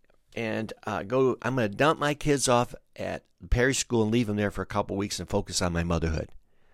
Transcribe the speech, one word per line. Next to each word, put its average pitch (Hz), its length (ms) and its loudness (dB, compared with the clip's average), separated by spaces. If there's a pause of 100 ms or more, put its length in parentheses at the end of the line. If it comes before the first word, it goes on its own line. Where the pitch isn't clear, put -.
(340)
and, 110 380 -4 (160)
uh, 95 160 -2
go, 127 380 2
I'm 123 140 -2
gonna 117 120 2
dump 135 320 2
my 147 140 0
kids 143 340 0
off 120 260 4 (220)
at 92 300 -8 (160)
the 85 80 -6
parish 123 300 4
school 113 240 2
and 107 80 0
leave 120 160 2
them 104 100 -2
there 104 140 0
for 95 100 -6
a 92 40 -4
couple 101 300 -2
weeks 101 240 -4
and 87 80 -8
focus 101 340 -2
on 87 120 0
my 85 100 0
motherhood. 82 460 -2 (440)